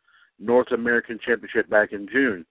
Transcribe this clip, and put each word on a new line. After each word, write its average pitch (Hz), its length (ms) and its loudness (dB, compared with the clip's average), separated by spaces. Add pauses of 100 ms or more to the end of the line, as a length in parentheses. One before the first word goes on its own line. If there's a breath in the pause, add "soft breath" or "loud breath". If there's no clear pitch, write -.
(400 soft breath)
North 120 320 2
American 117 520 -2
Championship 110 460 -2
back 107 240 2
in 101 180 -10
June. 117 400 0